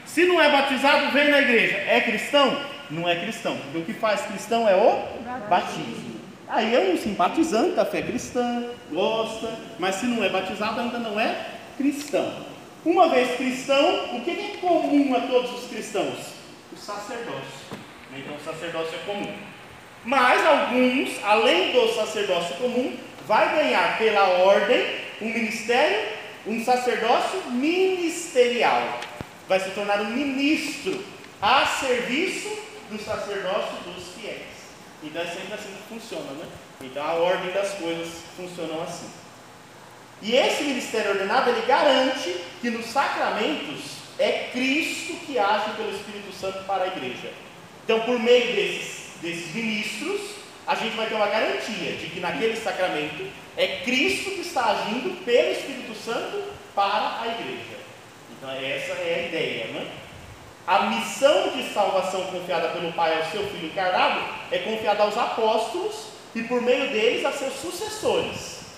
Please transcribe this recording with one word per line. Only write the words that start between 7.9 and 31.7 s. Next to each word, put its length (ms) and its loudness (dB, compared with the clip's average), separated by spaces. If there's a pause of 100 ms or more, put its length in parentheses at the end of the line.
cristã, 600 -2 (280)
gosta, 680 -2 (200)
mas 160 0
se 100 -4
não 180 0
é 60 2
batizado, 520 -2
ainda 180 -4
não 200 -4
é 160 0 (440)
cristão. 680 -2 (400)
Uma 240 6
vez 280 2
cristão, 800 2
o 40 -4
que 100 -4
é 300 -6
comum 560 4
a 60 4
todos 420 0
os 60 -12
cristãos? 480 -4 (540)
O 40 -14
sacerdócio. 920 -10 (500)
Então 180 -10
o 60 -12
sacerdócio 540 -6
é 100 -10
comum. 300 -6 (680)
Mas 420 4
alguns, 760 4
além 500 4
do 220 6
sacerdócio 640 0
comum, 400 0 (300)
vai 300 4
ganhar 420 4
pela 240 6 (160)
ordem 480 6 (340)
um 60 -4
ministério, 840 0 (340)
um 180 -2
sacerdócio 880 2
ministerial. 1500 2 (480)
Vai 120 4
se 100 -4
tornar 300 0
um 100 -2
ministro 960 -2 (380)
a 240 4
serviço 840 0 (420)